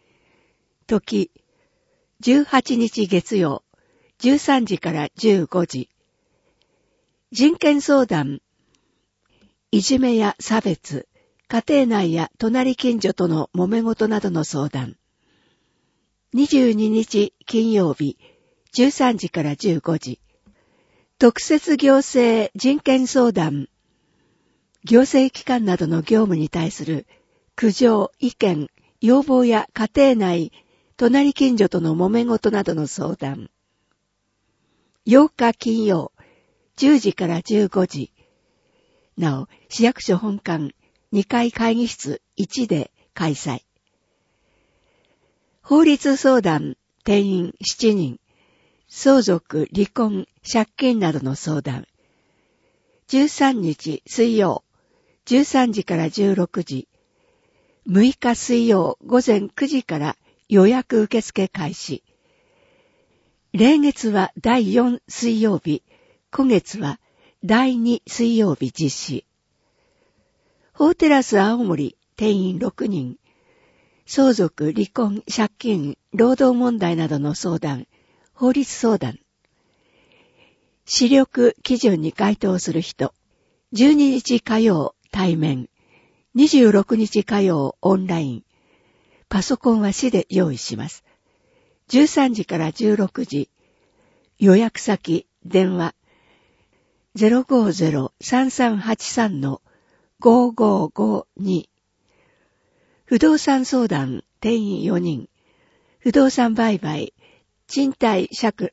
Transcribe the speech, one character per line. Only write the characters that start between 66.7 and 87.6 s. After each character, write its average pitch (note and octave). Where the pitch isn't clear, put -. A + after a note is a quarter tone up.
は C#3+
第 B3
二 A#3
水 A#3
曜 G3+
日 B2+
実 D#3
施。 -
法 D#4
テ D#4+
ラ C#4+
ス G#3+
青 A3
森、 E3
定 G#3+
員 F#3
六 A#3
人。 C#3
相 C4+
続、 D#3+
離 G#3
婚、 G#3+
借 G#3+
金、 F3
労 A#3
働 B3+
問 A#3+
題 E3+
な D#3+
ど D3
の D3
相 E3+
談、 C#3
法 B3+
律 C#4
相 A3
談。 B2+
視 -
力 C4
基 B3
準 F#3+
に D#3+
該 G#3
当 F#3
す E3
る D#3+
人。 -
十 B3+
二 C#4
日 A#3+
火 A3
曜 F#3
対 F#3
面。 C#3
二 C#4
十 B3
六 G#3
日 G#3+
火 G#3
曜 D#3+